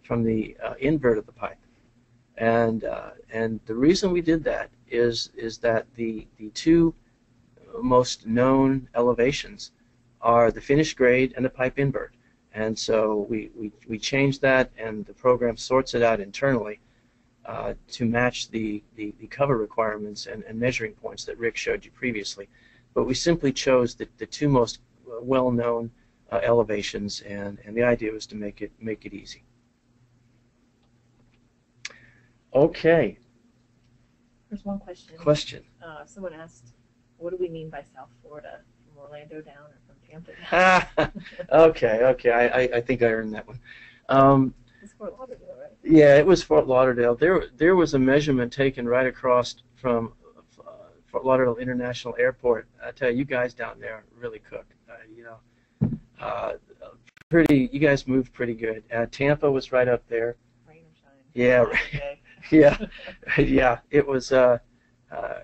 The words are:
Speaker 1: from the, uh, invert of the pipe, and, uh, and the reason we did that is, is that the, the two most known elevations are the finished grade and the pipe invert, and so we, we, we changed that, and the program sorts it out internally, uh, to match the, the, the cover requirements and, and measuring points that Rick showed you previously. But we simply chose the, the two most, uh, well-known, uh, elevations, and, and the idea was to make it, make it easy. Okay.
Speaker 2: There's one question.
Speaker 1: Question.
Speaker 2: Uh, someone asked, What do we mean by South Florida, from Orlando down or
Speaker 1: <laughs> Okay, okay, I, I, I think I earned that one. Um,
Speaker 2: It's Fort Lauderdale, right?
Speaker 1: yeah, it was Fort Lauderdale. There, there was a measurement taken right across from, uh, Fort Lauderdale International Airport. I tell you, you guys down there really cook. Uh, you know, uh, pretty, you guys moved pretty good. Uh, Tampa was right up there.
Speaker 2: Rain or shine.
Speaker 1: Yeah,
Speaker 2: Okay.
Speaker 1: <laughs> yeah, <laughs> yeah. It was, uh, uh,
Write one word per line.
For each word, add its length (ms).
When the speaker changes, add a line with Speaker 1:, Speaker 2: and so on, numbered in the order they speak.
Speaker 1:
from 200
the, 380
uh, 180
invert 380
of 100
the 40
pipe, 280
and, 460
uh, 280
and 360
the 80
reason 360
we 100
did 220
that 260
is, 460
is 240
that 260
the, 320
the 120
two 440
most 460
known 680
elevations 760
are 300
the 100
finished 360
grade 380
and 80
the 60
pipe 300
invert, 340
and 240
so 520
we, 260
we, 160
we 100
changed 440
that, 360
and 280
the 80
program 440
sorts 380
it 80
out 160
internally, 600
uh, 280
to 180
match 440
the, 340
the, 220
the 80
cover 300
requirements 720
and, 160
and 160
measuring 340
points 300
that 160
Rick 160
showed 280
you 80
previously. 560
But 120
we 100
simply 380
chose 420
the, 120
the 80
two 240
most, 300
uh, 140
well-known, 680
uh, 120
elevations, 760
and, 440
and 100
the 80
idea 280
was 160
to 80
make 260
it, 180
make 260
it 80
easy. 300
Okay. 640
Speaker 2:
There's 160
one 120
question. 400
Speaker 1:
Question. 460
Speaker 2:
Uh, 220
someone 280
asked, 400
What 80
do 80
we 120
mean 200
by 140
South 140
Florida, 400
from 180
Orlando 380
down 280
or 100
Speaker 1:
<laughs> 0
Okay, 520
okay, 280
I, 160
I, 140
I 60
think 200
I 60
earned 260
that 140
one. 120
Um, 440
Speaker 2:
It's 120
Fort 240
Lauderdale, 420
right? 120
Speaker 1:
yeah, 340
it 80
was 180
Fort 240
Lauderdale. 480
There, 300
there 180
was 180
a 60
measurement 520
taken 360
right 200
across 480
from, 380
uh, 120
Fort 200
Lauderdale 320
International 600
Airport. 500
I 80
tell 180
you, 100
you 60
guys 280
down 260
there 240
really 220
cook. 260
Uh, 60
you 80
know, 140
uh, 340
pretty, 420
you 80
guys 280
moved 260
pretty 200
good. 300
Uh, 160
Tampa 400
was 220
right 160
up 200
there. 280
Speaker 2:
Rain 160
or 180
shine. 100
Speaker 1:
Yeah, 280
Speaker 2:
Okay. 580
Speaker 1:
<laughs> 180
yeah, 260
<laughs> 280
yeah. 420
It 160
was, 260
uh, 260
uh, 220